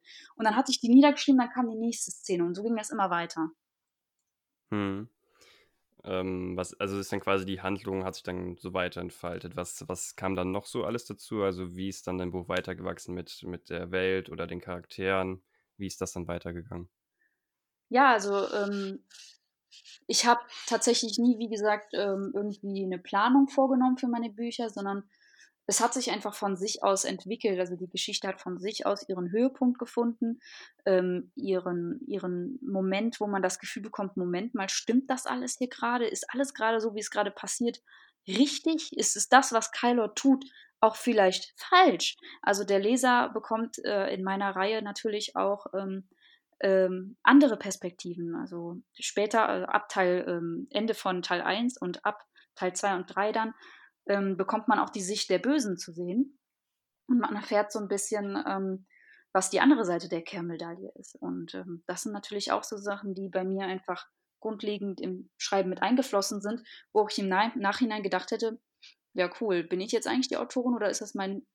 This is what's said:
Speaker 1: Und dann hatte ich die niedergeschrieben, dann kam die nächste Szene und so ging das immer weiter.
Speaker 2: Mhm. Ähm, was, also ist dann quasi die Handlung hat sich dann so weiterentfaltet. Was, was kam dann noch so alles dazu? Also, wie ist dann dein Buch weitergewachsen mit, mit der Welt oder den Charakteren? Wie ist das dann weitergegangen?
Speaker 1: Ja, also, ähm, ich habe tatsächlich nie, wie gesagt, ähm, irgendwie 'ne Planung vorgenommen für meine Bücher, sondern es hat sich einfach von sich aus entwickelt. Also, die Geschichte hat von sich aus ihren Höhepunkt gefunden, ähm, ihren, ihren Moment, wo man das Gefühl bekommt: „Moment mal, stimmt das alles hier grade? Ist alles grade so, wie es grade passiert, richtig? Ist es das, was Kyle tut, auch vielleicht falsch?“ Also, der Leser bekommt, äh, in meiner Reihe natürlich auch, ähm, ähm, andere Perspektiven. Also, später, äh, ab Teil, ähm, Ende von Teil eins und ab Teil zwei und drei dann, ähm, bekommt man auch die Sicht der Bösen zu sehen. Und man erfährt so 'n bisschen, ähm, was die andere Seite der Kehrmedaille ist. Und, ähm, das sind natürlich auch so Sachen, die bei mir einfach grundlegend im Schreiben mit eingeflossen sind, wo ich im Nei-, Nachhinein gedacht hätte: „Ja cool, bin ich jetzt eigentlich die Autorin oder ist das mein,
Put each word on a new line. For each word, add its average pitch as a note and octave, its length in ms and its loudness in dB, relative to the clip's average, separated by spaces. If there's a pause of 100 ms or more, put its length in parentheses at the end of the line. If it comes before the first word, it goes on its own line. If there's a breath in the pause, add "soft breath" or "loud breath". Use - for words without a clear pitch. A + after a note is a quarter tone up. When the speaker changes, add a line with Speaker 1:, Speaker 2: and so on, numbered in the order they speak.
(360 loud breath)
Speaker 1:
Und A3 100 -2
dann G#3+ 100 4
hatte C4+ 160 2
ich - 100 0
die A#3 80 0
niedergeschrieben, C#4 500 10
dann A#3+ 120 2
kam B3 180 -2
die A3 80 -6
nächste A3+ 340 -4
Szene F3 340 -2
und F3 100 -2
so G3+ 80 -8
ging A3+ 120 0
das G#3+ 160 -6
immer G3+ 180 0
weiter. E3 420 -2 (1200)
Speaker 2:
Mhm. G2+ 360 -2 (960 soft breath)
Ähm, F#2 520 -4
was, F#2 220 -6
also G2 200 -2
ist F#2+ 140 -6
dann G2 80 -4
quasi G2 240 0
die F#2+ 160 -6
Handlung F#2+ 420 -4
hat F#2 120 -6
sich - 80 -16
dann F2+ 340 -8
so F2+ 160 -14
weiterentfaltet. F2 800 -6
Was, - 320 -10
was - 300 -8
kam F#2+ 180 -2
dann F#2 160 0
noch G2+ 140 -4
so - 180 -6
alles A2+ 220 -6
dazu? G#2 380 -6
Also, F2+ 340 -4
wie F#2+ 100 -4
ist - 200 -10
dann F#2 100 -4
dein F2+ 140 -4
Buch F2 180 -8
weitergewachsen F2+ 680 -6
mit, - 280 -12
mit F2 260 -12
der F2 220 -8
Welt F#2 380 -2
oder E2+ 160 -8
den E2+ 140 -8
Charakteren? F#2 840 -4 (340)
Wie G2 100 -8
ist - 140 -8
das F#2 100 -6
dann F2 160 -8
weitergegangen? F2 640 -10 (1040)
Speaker 1:
Ja, B3+ 220 6
also, G3+ 400 0
ähm, G3+ 500 -4 (1040 loud breath)
ich A#3 180 0
habe A#3+ 160 6 (260 loud breath)
tatsächlich A#3 520 2
nie, A#3+ 200 4
wie A3+ 100 -6
gesagt, G#3 440 0
ähm, G3 420 -2
irgendwie G3+ 520 -4
'ne F#3 120 -4
Planung B3 500 4
vorgenommen B3+ 480 4
für B3+ 100 -2
meine A#3 240 -2
Bücher, A#3 380 -6
sondern G3 400 -6 (580 soft breath)
es - 140 2
hat A#3+ 120 2
sich B3 180 -2
einfach G#3 240 -4
von G3 220 -2
sich G3 260 -4
aus G3 220 2
entwickelt. G3 540 -4
Also, F3+ 180 -2
die F3 120 -10
Geschichte G3+ 380 -6
hat F#3+ 140 -8
von F3+ 180 -8
sich G#3 260 -6
aus G3+ 240 -2
ihren F3+ 220 -4
Höhepunkt B3 480 2
gefunden, A#3 600 -2 (460 loud breath)
ähm, F3+ 500 2
ihren, F3 720 -2
ihren F3+ 560 -4
Moment, G3 580 -2
wo G#3 60 -2
man G3 160 0
das F#3 160 -2
Gefühl G3+ 240 -10
bekommt: G3+ 340 -6
„Moment F#3 380 -2
mal, G3 140 -2
stimmt B3+ 400 2
das B3+ 180 -2
alles B3+ 300 -4
hier B3 120 -2
grade? A#3+ 380 -2
Ist - 260 -4
alles C4+ 200 -2
grade A3+ 280 2
so, G#3+ 140 -2
wie A3 60 -4
es G#3 100 -8
grade G3+ 200 0
passiert, A#3 500 -4 (460 soft breath)
richtig? C#4+ 720 2
Ist - 200 0
es - 120 -4
das, C4+ 240 6
was A3 180 2
Kyle A#3+ 440 2
tut, C4+ 300 4 (360 loud breath)
auch A3 160 6
vielleicht G3 600 4
falsch?“ F4 600 6 (240 loud breath)
Also, G3+ 240 2
der G3 140 4
Leser B3 540 4
bekommt, A3+ 520 -4
äh, G3 280 0
in F#3 100 -4
meiner G3 320 -2
Reihe G#3+ 280 0
natürlich G#3 540 -4
auch, G3 380 0
ähm, F#3+ 340 -6 (520 soft breath)
ähm, F#3+ 640 2
andere C4 340 10
Perspektiven. F3 800 -8
Also, F3 460 -8 (180)
später, G#3 640 0
äh, - 20 -4
ab - 240 -2
Teil, F3+ 380 2
ähm, E3+ 440 -4
Ende A3 240 -2
von F#3 260 -2
Teil F3 200 0
eins G#3 380 0
und F3 260 -4
ab G#3+ 180 -2 (320 soft breath)
Teil F3+ 200 -2
zwei G3 200 0
und F#3 180 -4
drei G#3 200 0
dann, A3 200 -2 (540 loud breath)
ähm, G3 300 2
bekommt A3 320 0
man G#3 100 6
auch F#3+ 120 2
die G3+ 100 -6
Sicht G3 280 -4
der F3+ 100 4
Bösen A3 380 2
zu F3 160 -12
sehen. F#3 460 -2 (680)
Und B3 120 4
man G#3 160 0
erfährt G#3 380 0
so A3 60 -2
'n G3+ 100 -6
bisschen, G3+ 480 -2 (100)
ähm, F#3+ 400 -4 (460 soft breath)
was F#3+ 180 2
die F#3 100 4
andere B3+ 240 8
Seite F3 240 -2
der E3 140 -4
Kehrmedaille E3+ 720 -8
ist. - 260 -20
Und, F3+ 340 -8
ähm, F3+ 320 -10
das F3+ 160 -6
sind G#3+ 100 -4
natürlich G3+ 400 -4
auch G3+ 120 0
so G#3+ 120 -8
Sachen, G3+ 380 -6
die F#3+ 140 -8
bei F#3 160 -2
mir F#3+ 200 -2
einfach F#3 420 -6 (340)
grundlegend G#3 600 -6
im F#3 360 -8
Schreiben F#3+ 340 0
mit F#3 120 -4
eingeflossen G#3 580 2
sind, G#3+ 220 -6 (300 loud breath)
wo G#3 160 4
ich - 100 -4
im G3 100 0
Nei-, G#3 280 2
Nachhinein G#3+ 460 0
gedacht F#3 280 -2
hätte: A3+ 280 -2 (540 loud breath)
„Ja F3+ 160 2 (120)
cool, F#3 240 2
bin F#3 160 -2
ich A3 120 -4
jetzt A3 140 0
eigentlich B3+ 220 0
die - 80 -2
Autorin B3 380 0
oder G#3 160 0
ist - 100 -4
das G#3+ 140 -10
mein, G3 400 -4